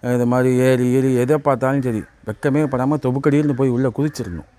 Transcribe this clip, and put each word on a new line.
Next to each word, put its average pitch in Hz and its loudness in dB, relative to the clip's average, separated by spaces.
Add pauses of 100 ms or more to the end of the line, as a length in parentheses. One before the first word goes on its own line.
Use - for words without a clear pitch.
இது 123 0
மாதிரி 127 2
ஏரி, 127 2
ஏரி 131 2
எதை 123 2
பார்த்தாலும் 135 0
சரி, 113 -2 (220)
வெக்கமே 139 -2
படாம 131 0
தொபுக்கடின்னு 139 0
போய் 131 0
உள்ள 123 0
குதிச்சிடணும். 113 -6